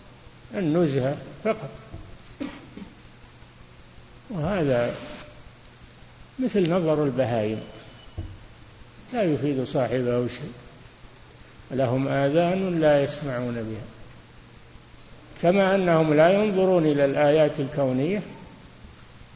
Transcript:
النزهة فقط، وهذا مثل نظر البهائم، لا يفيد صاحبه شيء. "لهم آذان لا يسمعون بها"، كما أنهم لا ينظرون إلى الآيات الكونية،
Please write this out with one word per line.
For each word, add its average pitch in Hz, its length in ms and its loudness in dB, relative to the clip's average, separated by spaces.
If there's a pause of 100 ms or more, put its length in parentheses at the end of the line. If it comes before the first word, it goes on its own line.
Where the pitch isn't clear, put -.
(540)
النزهة 151 640 0 (280)
فقط، 214 260 -4 (2500)
وهذا 147 640 0 (1400)
مثل 202 320 0
نظر 160 340 2
البهائم، 117 560 0 (1500)
لا 240 100 -2
يفيد 139 420 0
صاحبه 123 640 0
شيء. - 240 -10 (1160)
"لهم 131 380 0
آذان 170 720 0
لا 147 220 4
يسمعون 123 520 -4
بها"، 110 300 -8 (1600)
كما 190 320 4
أنهم 165 400 4
لا 160 180 8
ينظرون 190 540 4
إلى 143 180 4
الآيات 147 560 4
الكونية، 139 600 -2 (1120)